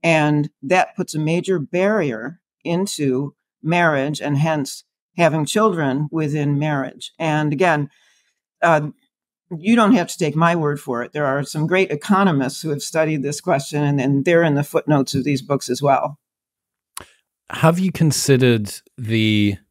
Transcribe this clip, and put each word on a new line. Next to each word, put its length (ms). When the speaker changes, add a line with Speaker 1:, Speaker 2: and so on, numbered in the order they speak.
Speaker 1:
And 480
that 340
puts 180
a 40
major 400
barrier 800
into 720
marriage 580
and 180
hence 460
having 280
children 680
within 460
marriage. 600
And 340
again, 380
uh, 260
you 240
don't 200
have 140
to 80
take 200
my 180
word 260
for 220
it. 100
There 140
are 160
some 240
great 240
economists 720
who 80
have 120
studied 400
this 180
question, 420
and, 180
and 240
they're 200
in 100
the 80
footnotes 520
of 100
these 180
books 260
as 140
well. 360
Speaker 2:
Have 300
you 100
considered 840
the 600